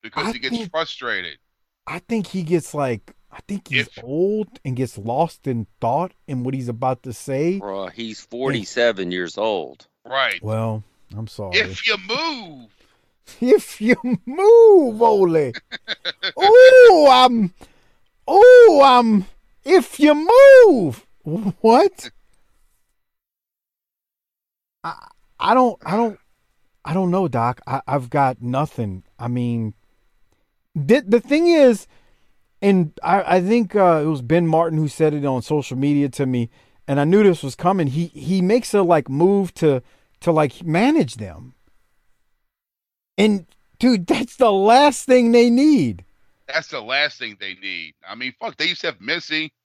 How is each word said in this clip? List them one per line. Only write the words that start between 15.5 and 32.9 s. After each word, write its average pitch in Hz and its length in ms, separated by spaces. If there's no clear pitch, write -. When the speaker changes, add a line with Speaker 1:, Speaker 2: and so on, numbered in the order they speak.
Speaker 1:
<laughs> - 920
Speaker 2:
Ooh, 466 640
I'm, 247 460
ooh, 440 540
I'm, 233 420
if 339 380
you 294 120
move. 190 380
What? 254 480
I, - 240
I 202 140
don't, 247 320
I 180 100
don't, 226 240
I 147 100
don't 185 180
know, 185 180
Doc. 120 360
I, 135 220
I've 131 220
got 135 320
nothing. 120 600
I 120 120
mean, 120 460
the, 175 320
the 226 140
thing 320 260
is, 277 400
and 185 300